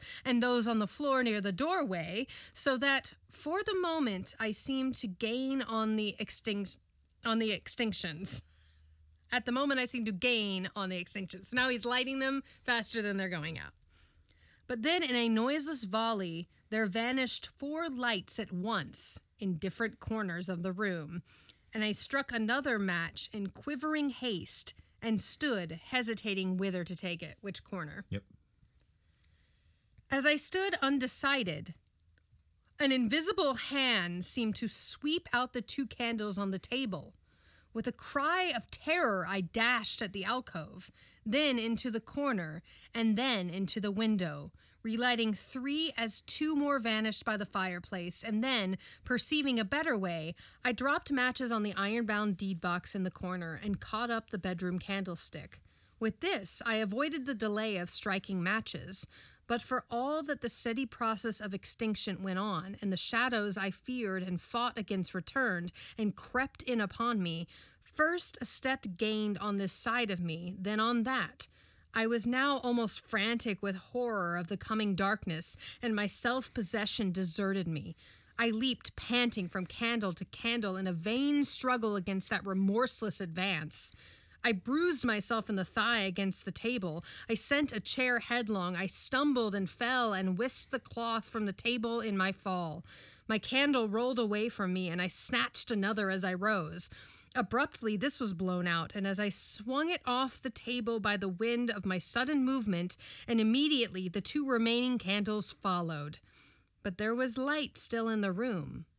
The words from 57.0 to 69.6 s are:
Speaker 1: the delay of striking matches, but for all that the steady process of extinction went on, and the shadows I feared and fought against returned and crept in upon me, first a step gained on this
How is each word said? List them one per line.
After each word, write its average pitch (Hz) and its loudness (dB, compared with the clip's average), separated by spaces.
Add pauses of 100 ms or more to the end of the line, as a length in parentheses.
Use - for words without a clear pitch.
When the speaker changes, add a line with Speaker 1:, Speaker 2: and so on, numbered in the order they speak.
Speaker 1:
the 277 -2
delay 214 0
of 175 -2
striking 190 0
matches, 190 0 (400)
but 233 0
for - -2
all 277 0
that 285 -4
the 240 -2
steady 240 0
process 220 0
of 208 -6
extinction 202 -2
went 190 -2
on, 196 -4
and 202 0
the 180 0
shadows 226 2
I 196 -2
feared 196 -4
and 185 -2
fought 240 -4
against 190 -2
returned 180 -2 (260)
and 214 0
crept - -2
in 240 0
upon 226 0
me, 170 -4 (360)
first 339 2
a 254 -4
step - 0 (120)
gained 214 0
on 202 -2
this 190 2